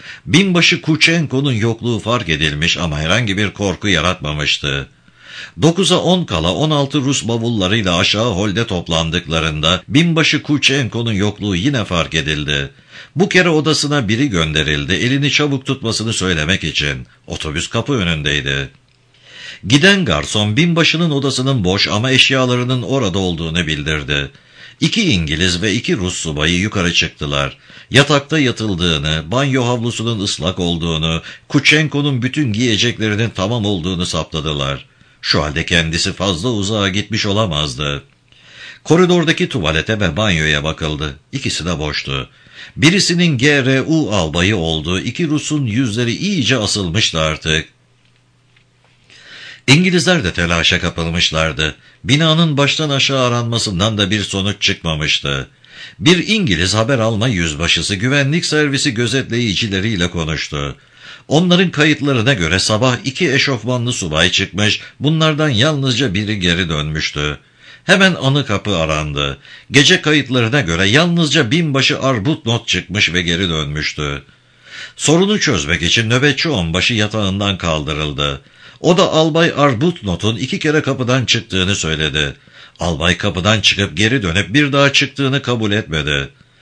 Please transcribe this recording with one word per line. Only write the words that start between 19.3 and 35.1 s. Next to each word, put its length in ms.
Giden 380
garson 520
binbaşının 540
odasının 520
boş 240
ama 240
eşyalarının 680
orada 380
olduğunu 480
bildirdi. 640
İki 240
İngiliz 580
ve 120
iki 240
Rus 200
subayı 420
yukarı 340
çıktılar. 640
Yatakta 480
yatıldığını, 920
banyo 340
havlusunun 540
ıslak 400
olduğunu, 640
Kuchenko'nun 760
bütün 320
giyeceklerinin 840
tamam 300
olduğunu 400
saptadılar. 800